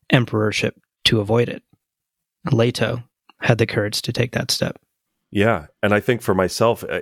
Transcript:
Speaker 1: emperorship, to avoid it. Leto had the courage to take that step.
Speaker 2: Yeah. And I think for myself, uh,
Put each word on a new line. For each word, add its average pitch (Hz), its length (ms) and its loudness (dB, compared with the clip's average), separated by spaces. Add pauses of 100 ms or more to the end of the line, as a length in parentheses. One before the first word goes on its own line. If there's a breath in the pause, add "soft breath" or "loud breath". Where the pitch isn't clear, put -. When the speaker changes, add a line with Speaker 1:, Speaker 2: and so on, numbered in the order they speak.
Speaker 1:
emperorship, 107 680 0 (300)
to 113 160 2
avoid 113 260 2
it. - 160 -10 (880)
Leto 120 520 0 (380)
had 120 160 4
the 117 80 2
courage 107 380 -4
to 127 100 -6
take 120 200 -2
that - 180 -4
step. - 260 -4 (540)
Speaker 2:
Yeah. 101 360 0 (140)
And 104 120 2
I 104 60 4
think 117 220 0
for 101 140 0
myself, 107 480 0
uh, 87 180 -6